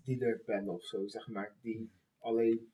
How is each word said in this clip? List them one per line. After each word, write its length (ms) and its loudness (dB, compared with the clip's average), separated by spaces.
dealer 420 0
bellen 280 0
of 100 -8
zo, 240 -4
zeg 200 -10
maar, 340 -6
die 300 -6
alleen 540 2